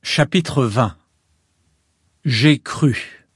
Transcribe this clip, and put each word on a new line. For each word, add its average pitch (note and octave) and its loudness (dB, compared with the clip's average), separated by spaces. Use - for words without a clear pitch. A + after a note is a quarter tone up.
Chapitre D3+ 0
vingt. A2 -2
J'ai C#3 2
cru. - -4